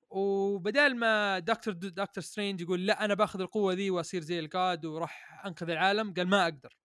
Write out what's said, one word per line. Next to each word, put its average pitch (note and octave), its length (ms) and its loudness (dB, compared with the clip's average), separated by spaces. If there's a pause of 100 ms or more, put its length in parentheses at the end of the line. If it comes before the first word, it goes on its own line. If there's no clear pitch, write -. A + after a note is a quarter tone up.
وبدال G3 840 2
ما G#3+ 440 2
دكتور G#3+ 340 -2
د-، E3+ 120 -8
دكتور F#3+ 380 -6
سترينج G3 380 -4
يقول، F3+ 260 -2
"لا، G#3+ 180 2
أنا G3+ 80 2
باخذ G3 280 0
القوة F#3+ 320 0
ذي G3 160 0
وأصير F3+ 320 -2
زي E3 180 -4
الجاد F3 460 -2
وراح D#3+ 600 -8
أنقذ E3+ 240 -8
العالم." G3 440 2
قال، F3+ 140 -2
"ما F#3+ 160 6
أقدر." D3+ 420 -4